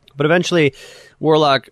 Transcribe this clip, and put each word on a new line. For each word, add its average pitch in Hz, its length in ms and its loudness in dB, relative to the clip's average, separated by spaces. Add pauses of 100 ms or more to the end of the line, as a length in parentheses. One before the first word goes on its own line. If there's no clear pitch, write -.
(180)
But 143 80 -2
eventually, 165 480 0 (480)
Warlock 147 500 0